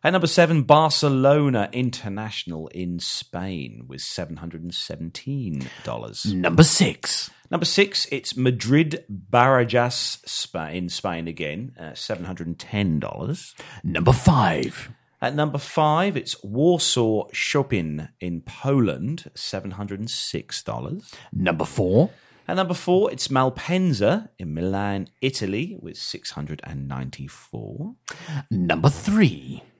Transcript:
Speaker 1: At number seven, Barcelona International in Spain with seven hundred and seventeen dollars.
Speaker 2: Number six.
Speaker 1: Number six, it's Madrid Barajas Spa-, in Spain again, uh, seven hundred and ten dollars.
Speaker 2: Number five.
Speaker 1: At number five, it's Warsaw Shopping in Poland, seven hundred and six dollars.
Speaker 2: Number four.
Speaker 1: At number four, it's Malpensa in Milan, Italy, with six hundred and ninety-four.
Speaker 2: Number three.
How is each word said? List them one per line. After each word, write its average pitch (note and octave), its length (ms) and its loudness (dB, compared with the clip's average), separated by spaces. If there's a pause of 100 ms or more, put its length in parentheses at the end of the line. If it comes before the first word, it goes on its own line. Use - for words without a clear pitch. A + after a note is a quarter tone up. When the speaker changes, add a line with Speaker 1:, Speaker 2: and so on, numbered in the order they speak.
Speaker 1:
At E3 80 4
number F3+ 140 2
seven, E3 360 4
Barcelona C#3+ 1080 6
International G#2 960 -6
in F2 320 -6
Spain D2 880 -8
with C2 160 -14
seven - 340 -8
hundred E2 260 -12
and E2+ 120 -10
seventeen E2 920 -8 (180)
dollars. A1+ 420 -8
Speaker 2:
Number F#2 360 6
six. - 680 4 (200)
Speaker 1:
Number C3+ 160 -2
six, - 460 2
it's C3 240 -6
Madrid B2+ 760 2
Barajas B2 1160 2
Spa-, - 420 -8
in F2 200 -6
Spain E2+ 400 -4
again, E2 500 -8
uh, D#2+ 160 -14
seven F2 300 -8
hundred F2 220 -8
and E2 120 -6
ten F#2 420 0
dollars. - 540 -8 (280)
Speaker 2:
Number D#2+ 300 4
five. G#2+ 800 2 (320)
Speaker 1:
At B2 120 -2
number D3 240 0
five, D#3 580 0
it's - 260 -8
Warsaw A#2 920 2
Shopping E2 760 -2 (120)
in E2+ 220 -4
Poland, B2 920 0
seven G2 380 -8
hundred G2+ 280 -8
and A2 100 -6
six - 520 -8
dollars. - 500 -8 (200)
Speaker 2:
Number - 340 0
four. G#2 440 4 (380)
Speaker 1:
At F3+ 80 0
number F3+ 180 0
four, F#3 380 2
it's - 160 -6
Malpensa D3 1000 2 (100)
in D2+ 160 -6
Milan, G2 540 -2 (120)
Italy, B2+ 600 -4
with E2 180 -14
six - 320 -12
hundred D2+ 340 -8
and C#2 240 -10
ninety-four. C2+ 1080 -10 (560)
Speaker 2:
Number F#2 380 2
three. C#3+ 760 2 (180)